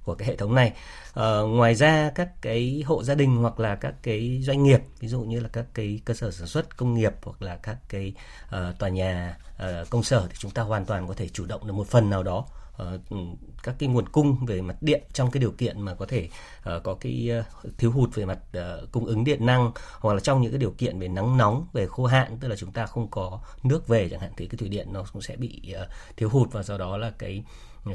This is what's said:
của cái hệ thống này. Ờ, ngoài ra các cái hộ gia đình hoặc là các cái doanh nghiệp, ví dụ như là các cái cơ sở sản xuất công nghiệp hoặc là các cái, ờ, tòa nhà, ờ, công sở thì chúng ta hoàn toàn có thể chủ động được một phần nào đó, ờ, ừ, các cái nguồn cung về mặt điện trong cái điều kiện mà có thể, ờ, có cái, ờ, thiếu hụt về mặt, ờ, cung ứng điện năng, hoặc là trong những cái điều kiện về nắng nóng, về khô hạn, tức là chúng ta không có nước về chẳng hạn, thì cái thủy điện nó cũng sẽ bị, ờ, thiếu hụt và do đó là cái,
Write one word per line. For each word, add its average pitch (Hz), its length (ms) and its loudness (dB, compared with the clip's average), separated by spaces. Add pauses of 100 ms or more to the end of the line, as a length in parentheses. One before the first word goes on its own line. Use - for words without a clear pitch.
của 85 100 -4
cái 110 140 -4
hệ - 80 -2
thống 107 180 0
này. 123 180 8 (400)
Ờ, 107 340 2
ngoài 117 280 6
ra 151 400 6
các 175 280 -4
cái 123 440 -2
hộ 156 160 2
gia 139 120 2
đình 135 220 6
hoặc 117 240 2
là 107 140 0
các 131 280 -6
cái 120 400 -2
doanh 139 200 4
nghiệp, 135 180 12 (200)
ví 113 80 -6
dụ 123 120 -2
như 113 200 -2
là 113 80 -4
các - 260 -6
cái 107 300 -4
cơ 113 100 0
sở 107 160 -2
sản 87 160 -10
xuất - 300 -4
công 123 180 2
nghiệp 110 180 4 (100)
hoặc - 200 -12
là 90 140 -6
các 107 200 -8 (120)
cái, 98 260 -6 (340)
ờ, 90 300 -4
tòa 101 100 0
nhà, 92 480 -2 (200)
ờ, 87 340 -6
công 117 120 2
sở 104 260 2
thì - 100 -12
chúng 101 120 -8
ta 117 120 -4
hoàn 104 220 0
toàn 90 240 -4
có 92 60 -6
thể 90 140 -6
chủ 87 180 -8
động - 200 -8
được 98 60 -6
một 101 140 -2
phần 110 240 6
nào 95 120 2
đó, 95 240 -2 (300)
ờ, 90 220 -8 (120)
ừ, 101 60 -6 (460)
các 123 160 -6
cái 143 100 -2
nguồn 123 200 2
cung 135 380 4
về 98 140 -2
mặt 92 200 -6
điện 151 220 2 (100)
trong 127 180 2
cái 135 100 0
điều 113 100 2
kiện 107 300 -4
mà 95 140 -6
có 95 120 -8
thể, 92 220 -2 (340)
ờ, 87 220 -6
có 92 100 -2
cái, 120 360 -4
ờ, - 480 -6
thiếu 117 120 4
hụt 123 240 2
về 104 100 -2
mặt, 92 140 -4 (140)
ờ, 87 400 -6
cung 117 140 -2
ứng 113 180 2
điện 127 220 2
năng, 123 260 6 (280)
hoặc 104 140 2
là 98 60 0
trong 135 220 4
những 113 100 2
cái 139 60 -2
điều 113 120 0
kiện 92 280 -4
về 92 100 -6
nắng 101 280 2
nóng, 123 360 4
về 98 140 0
khô 127 200 -2
hạn, 123 340 4
tức 131 80 -6
là 104 80 -4
chúng 95 160 -10
ta 113 140 -4
không 117 240 -4
có 92 300 -6 (220)
nước 143 260 2
về 107 200 4
chẳng 82 120 -8
hạn, - 160 -8
thì 85 100 -8
cái 104 120 -8
thủy 104 100 -4
điện 98 240 -4
nó 95 200 -6
cũng 98 100 -10
sẽ - 140 -10
bị, 113 380 -8
ờ, 90 140 -8 (280)
thiếu 107 120 0
hụt 123 240 4
và 104 100 -4
do 101 160 -6
đó 92 180 -4
là 113 220 -4
cái, 98 260 -8 (500)